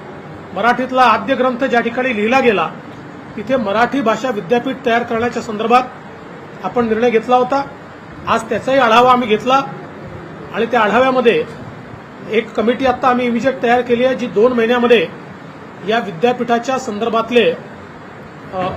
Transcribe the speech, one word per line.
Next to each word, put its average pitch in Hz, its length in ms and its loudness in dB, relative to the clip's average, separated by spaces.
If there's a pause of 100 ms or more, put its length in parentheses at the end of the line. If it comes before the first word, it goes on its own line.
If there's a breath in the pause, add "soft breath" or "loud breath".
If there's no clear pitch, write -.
(540)
मराठीतला 247 480 2
आद्य 220 320 4
ग्रंथ 254 300 0
ज्या 240 160 2
ठिकाणी 240 360 -2
लिहिला 226 240 2
गेला 202 300 2 (680)
तिथे 233 200 -2
मराठी 233 440 2
भाषा 220 300 0
विद्यापीठ 240 460 -2 (100)
तयार 233 160 2
करण्याच्या 233 400 -2
संदर्भात 226 400 2 (840)
आपण 233 240 -2
निर्णय 226 220 2
घेतला 240 260 2
होता. 254 260 2 (640)
आज 226 140 0
त्याचाही 254 360 -2
आढावा 247 340 6
आम्ही 240 160 2
घेतला 247 340 2 (920)
आणि 220 120 -2
त्या 240 140 2
आढाव्यामध्ये 226 640 4 (840)
एक 226 220 -2
कमिटी 240 340 0
आत्ता 254 220 2
आम्ही 247 180 2
इमिजिएट 240 360 0
तयार 247 180 4
केली 240 240 2
आहे 262 100 2
जी 240 120 -4
दोन 208 260 4
महिन्यामध्ये 233 560 4 (800)
या 220 100 2
विद्यापीठाच्या 233 800 0
संदर्भातले, 220 720 2 (1040)
अ, 185 60 -4 (160)